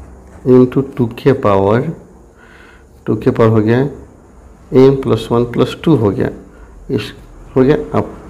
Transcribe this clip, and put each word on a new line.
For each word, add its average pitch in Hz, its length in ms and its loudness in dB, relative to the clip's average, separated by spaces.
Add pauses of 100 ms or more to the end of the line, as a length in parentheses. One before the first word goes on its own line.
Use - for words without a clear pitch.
(480)
into 127 360 4 (140)
two 123 80 0 (120)
के 135 160 0 (100)
पावर, 104 480 0 (1120)
टू 117 100 -2
के 117 160 -2
पावर 117 180 2
हो 110 120 2
गया 117 220 0 (1000)
m 135 220 6
plus 117 280 -2
one 120 220 0
plus - 300 -2
two 165 120 2
हो 113 160 0
गया, - 180 -4 (640)
इस - 200 -6 (440)
हो 131 80 2
गया, 147 120 2 (180)
अब 98 220 -4 (140)